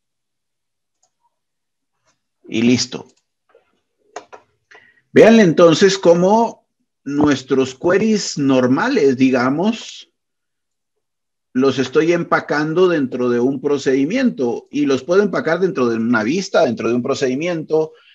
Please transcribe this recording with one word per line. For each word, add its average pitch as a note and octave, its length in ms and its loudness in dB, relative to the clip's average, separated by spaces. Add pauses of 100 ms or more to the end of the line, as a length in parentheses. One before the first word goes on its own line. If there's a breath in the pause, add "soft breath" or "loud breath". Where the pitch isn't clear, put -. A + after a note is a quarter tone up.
(2500)
y A2 120 -4
listo. A#2+ 460 -2 (2000 soft breath)
Véanle G#3+ 300 8
entonces E3+ 540 4
cómo F#3 640 2 (440)
nuestros C#3 720 -2
queries G3 640 -2
normales, C#3 800 0
digamos, C3+ 920 -2 (1400)
los C3 260 0
estoy D#3 340 0
empacando D#3+ 760 -2
dentro B2+ 420 -2
de A#2+ 100 0
un C3 200 -2
procedimiento, C#3+ 1120 -2
y C#3+ 160 -4
los C3+ 180 -2
puedo F#3+ 200 0
empacar D#3+ 360 -2
dentro C3+ 300 0
de A2+ 80 -2
una A2+ 240 0
vista, E3+ 440 0
dentro A#2 220 -4
de A#2 60 0
un B2 80 -2
procedimiento, D3+ 920 -4 (220 soft breath)